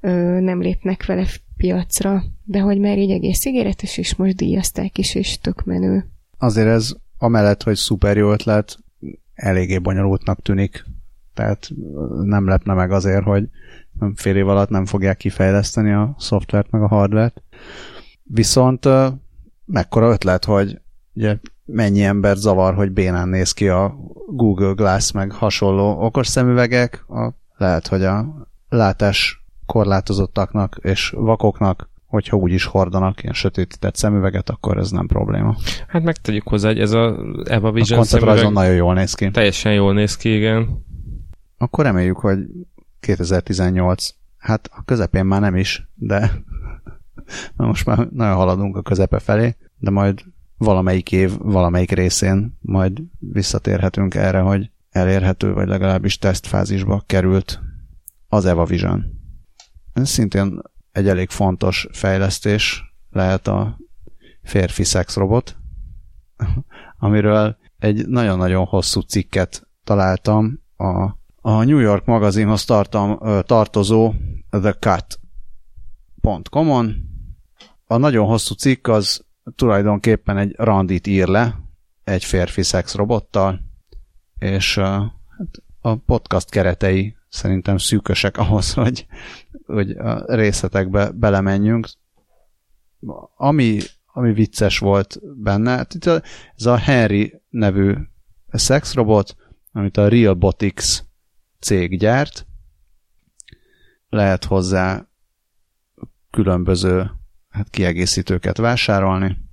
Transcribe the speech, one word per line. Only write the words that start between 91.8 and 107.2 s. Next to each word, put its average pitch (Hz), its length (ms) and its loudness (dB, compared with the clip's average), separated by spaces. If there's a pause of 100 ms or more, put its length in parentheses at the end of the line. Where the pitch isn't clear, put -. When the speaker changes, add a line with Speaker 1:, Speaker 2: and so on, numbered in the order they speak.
Speaker 2:
Ami, 127 420 2 (280)
ami 120 260 0
vicces 104 460 2
volt 98 420 0 (160)
benne, 104 340 0
hát 127 240 -4
itt 175 120 -6
a, 165 160 2 (340)
ez 113 100 -4
a 120 100 4
Henry 107 720 2
nevű 98 460 2 (540)
szexrobot, 113 880 2 (360)
amit 101 240 -2
a 104 120 6
Realbotics 98 920 2 (600)
cég 92 380 0
gyárt, 123 480 0 (1600)
lehet 98 360 0
hozzá 92 640 -2 (1200)
különböző, 92 800 0 (380)